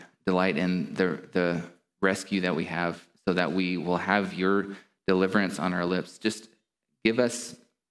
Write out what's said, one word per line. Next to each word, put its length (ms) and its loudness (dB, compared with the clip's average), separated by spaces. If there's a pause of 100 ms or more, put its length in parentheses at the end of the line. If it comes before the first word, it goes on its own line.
(260)
delight 320 2
in 360 -2
the, 280 0 (100)
the 320 0 (380)
rescue 400 0
that 140 0
we 100 -2
have 360 -4 (240)
so 80 2
that 200 0
we 240 0
will 200 0
have 360 0
your 340 2 (400)
deliverance 500 2
on 160 -2
our 120 0
lips. 320 -2
Just 320 -4 (560)
give 120 2
us 380 0 (360)